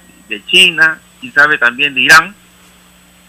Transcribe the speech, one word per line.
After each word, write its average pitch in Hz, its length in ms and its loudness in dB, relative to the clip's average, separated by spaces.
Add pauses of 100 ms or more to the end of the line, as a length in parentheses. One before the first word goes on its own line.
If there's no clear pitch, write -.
(280)
de 208 160 -14
China, 160 560 0 (220)
y 127 80 -16
sabe 147 260 2
también 131 380 -2
de 127 80 -2
Irán, 160 320 2 (960)